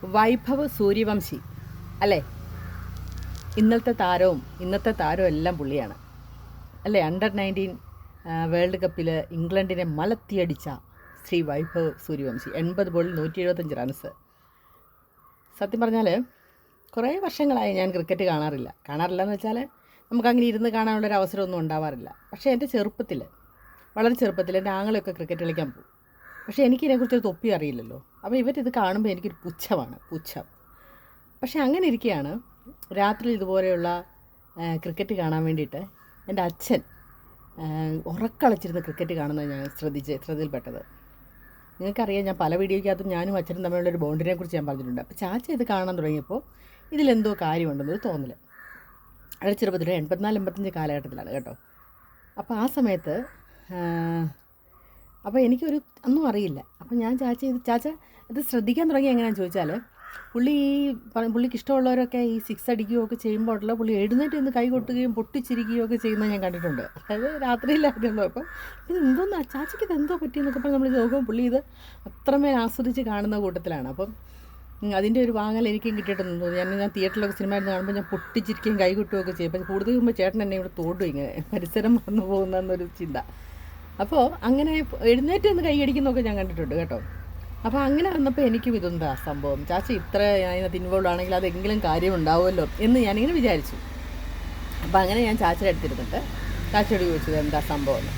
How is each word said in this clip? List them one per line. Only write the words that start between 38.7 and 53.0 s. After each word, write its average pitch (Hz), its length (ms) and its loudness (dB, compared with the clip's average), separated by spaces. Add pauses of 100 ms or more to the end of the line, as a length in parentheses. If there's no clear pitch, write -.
ക്രിക്കറ്റ് 165 340 -6
കാണുന്നത് 147 320 -4
ഞാൻ 139 100 -8 (180)
ശ്രദ്ധിച്ച്, 143 440 -4
ശ്രദ്ധയിൽപ്പെട്ടത്. 151 560 -6 (960)
നിങ്ങൾക്കറിയാം, 196 520 -2
ഞാൻ 185 140 -4
പല 156 180 2
വീഡിയോയ്ക്കകത്തും 190 540 0
ഞാനും 190 260 -2
അച്ഛനും 180 260 -6
തമ്മിലുള്ളൊരു 175 380 0
ബോണ്ടിനെ 160 340 0
കുറിച്ച് 170 200 -4
ഞാൻ 147 100 -4
പറഞ്ഞിട്ടുണ്ട്. 127 340 -6
അപ്പോൾ - 200 -18
ചാച്ച 202 220 -4 (120)
ഇത് 233 160 0
കാണാൻ 185 260 0
തുടങ്ങിയപ്പോൾ 156 420 -2 (500)
ഇതിലെന്തോ 233 420 4 (100)
കാര്യമുണ്ടെന്നൊരു 156 640 0
തോന്നൽ. 139 260 -4 (1040)
വളരെ 202 240 0
ചെറുപ്പത്തിൽ 180 380 0
എൺപത്തിനാല് 190 420 0
എൺപത്തഞ്ച് 190 380 -6
കാലഘട്ടത്തിലാണ് 143 580 -6
കേട്ടോ. - 180 -12 (840)
അപ്പോൾ 226 140 -6 (100)
ആ - 20 2 (120)
സമയത്ത്, 185 380 0 (600)